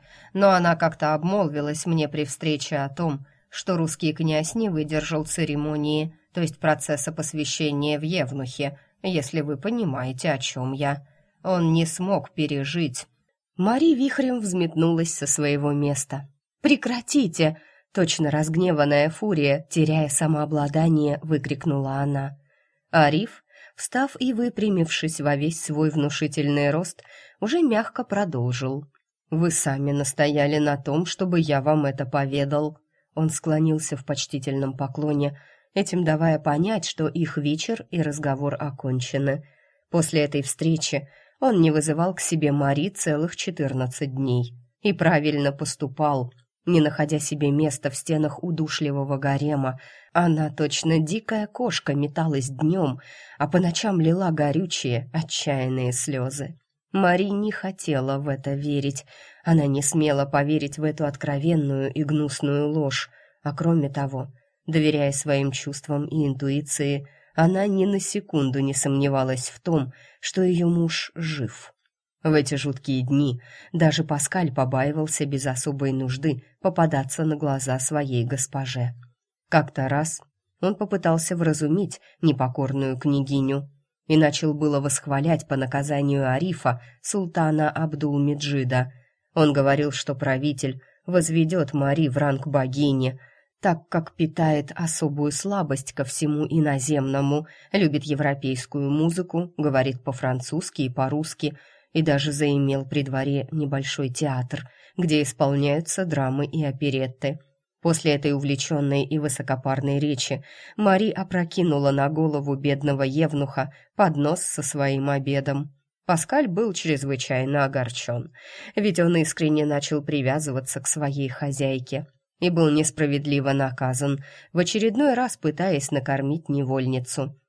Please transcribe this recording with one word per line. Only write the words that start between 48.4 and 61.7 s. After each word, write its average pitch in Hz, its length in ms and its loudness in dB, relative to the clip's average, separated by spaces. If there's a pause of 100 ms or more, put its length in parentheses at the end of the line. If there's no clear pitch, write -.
удушливого 147 720 -2
гарема. 139 640 0 (340)
Она, 160 380 2
точно 160 480 0
дикая 208 480 -2
кошка, 190 480 -4
металась 143 540 -2
днём, 147 520 0 (380)
а 151 100 0
по 175 120 2
ночам 185 400 0
лила 170 300 4
горючие, 143 800 -2
отчаянные 131 800 -2
слёзы. 135 640 -4 (340)
Мари 185 320 4
не 202 280 -2
хотела 139 640 -2
в 143 100 -4
это 139 260 -4
верить. 139 500 -2 (400)
Она 165 220 6
не 139 160 2
смела 143 420 2
поверить 143 540 0
в 151 60 -2
эту 151 200 0
откровенную 143 880 0